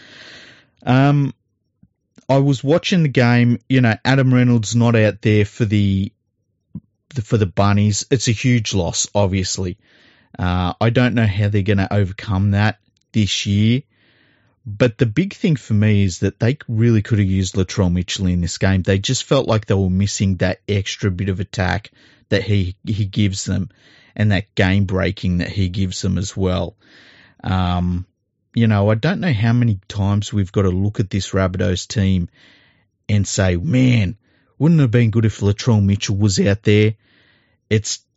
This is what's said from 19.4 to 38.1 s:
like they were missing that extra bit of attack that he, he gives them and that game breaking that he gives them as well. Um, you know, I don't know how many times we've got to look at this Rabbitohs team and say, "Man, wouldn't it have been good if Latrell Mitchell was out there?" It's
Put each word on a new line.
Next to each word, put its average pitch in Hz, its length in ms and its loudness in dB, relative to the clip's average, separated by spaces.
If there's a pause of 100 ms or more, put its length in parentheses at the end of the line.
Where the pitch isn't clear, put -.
like 107 180 0
they 110 80 -2
were 95 160 0
missing 98 480 0
that 92 300 -2
extra 101 420 -4
bit 92 200 -4
of 95 100 -4
attack 92 500 -6 (380)
that 101 160 0
he, 98 320 -2 (100)
he 107 200 -4
gives 98 400 -2
them 95 240 -4 (460)
and 107 160 0
that 90 220 -2
game 98 320 2
breaking 92 540 -2
that 85 100 -4
he 92 200 -2
gives 92 340 -4
them 92 160 -2
as 95 180 -8
well. 90 380 -2 (680)
Um, 90 640 -2 (480)
you 117 140 2
know, 104 240 2
I 110 40 2
don't 165 260 -2
know 175 120 0
how 113 200 0
many 117 340 2
times 101 440 -2
we've 98 200 -2
got 101 120 0
to 95 60 2
look 98 300 -2
at 101 100 -4
this - 220 -6
Rabbitohs 92 560 -2
team 95 420 0 (800)
and 104 200 0
say, 92 280 0
"Man, 120 640 0 (420)
wouldn't 156 220 4
it - 20 4
have 120 80 2
been 120 180 4
good 110 160 2
if - 140 -2
Latrell 101 440 2
Mitchell 98 340 0
was 101 220 0
out 101 220 0
there?" 107 320 4 (800)
It's - 340 -4 (120)